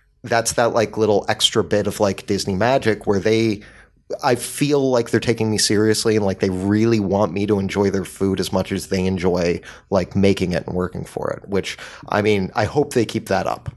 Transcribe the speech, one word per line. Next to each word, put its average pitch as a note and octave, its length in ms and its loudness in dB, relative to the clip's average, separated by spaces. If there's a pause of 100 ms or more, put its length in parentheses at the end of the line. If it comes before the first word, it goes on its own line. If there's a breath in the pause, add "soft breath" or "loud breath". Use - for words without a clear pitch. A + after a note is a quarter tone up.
(240 soft breath)
that's A#2 300 0
that, A#2 200 2
like, G#2+ 220 0
little G#2+ 320 2
extra - 360 0
bit G2+ 240 0
of, F#2+ 120 -4
like, G2 280 0
Disney G2 280 -2
magic A2 520 2
where G2+ 120 2
they, A2 420 2 (640 loud breath)
I C3 120 2
feel C#3 560 0
like A#2+ 180 2
they're A2+ 100 2
taking A2 300 0
me G#2+ 80 0
seriously G#2+ 580 2
and, G#2 80 2
like, F#2+ 160 0
they G2 120 2
really G#2+ 480 2
want G2 340 0
me G2+ 140 -2
to G#2 120 2
enjoy G2 300 0
their F#2 160 -2
food F#2+ 340 -2
as F2+ 140 -4
much F#2+ 180 -2
as F#2+ 160 -4
they F#2 180 -2
enjoy, F2 540 0 (300 loud breath)
like, F#2 260 0
making G2 380 4
it - 140 -2
and E2+ 80 -6
working F2+ 280 -4
for - 280 -6
it, - 180 -12
which, G2 260 -4 (340 loud breath)
I G#2 120 2
mean, G2+ 340 2
I A2+ 100 2
hope C#3+ 280 0
they A2+ 120 2
keep - 240 -6
that F#2 180 0
up - 300 -6